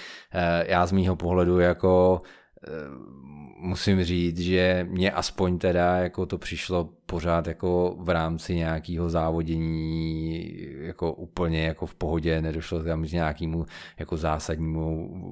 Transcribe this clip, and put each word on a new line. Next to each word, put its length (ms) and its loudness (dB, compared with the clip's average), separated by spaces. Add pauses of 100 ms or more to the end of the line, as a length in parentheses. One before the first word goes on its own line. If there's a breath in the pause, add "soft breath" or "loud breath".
(340 loud breath)
Eh, 380 2
já 140 4
z 60 0
mýho 240 4
pohledu 440 4
jako, 640 6 (440 loud breath)
eh, 40 -12 (880)
musím 460 2
říct, 360 0
že 500 4
mně 220 2
aspoň 460 0
teda 380 4
jako 300 -2
to 120 -6
přišlo 460 -2 (220)
pořád 400 0
jako 520 0
v 100 -6
rámci 460 0
nějakého 560 -2
závodění 1300 -2 (420)
jako 260 -4
úplně 540 -2
jako 200 -4
v 80 -12
pohodě, 480 0
nedošlo 420 -4
tam 200 -2
k 80 -6
nějakému 540 -2 (320 loud breath)
jako 180 -6
zásadnímu 920 -2 (240)